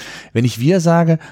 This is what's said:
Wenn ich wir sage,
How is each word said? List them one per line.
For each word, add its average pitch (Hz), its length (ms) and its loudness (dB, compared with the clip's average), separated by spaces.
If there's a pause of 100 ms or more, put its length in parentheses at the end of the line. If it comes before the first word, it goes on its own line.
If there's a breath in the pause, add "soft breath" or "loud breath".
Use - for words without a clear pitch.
(320 loud breath)
Wenn 117 120 0
ich 113 140 -2
wir 170 220 2
sage, 165 380 2 (140 loud breath)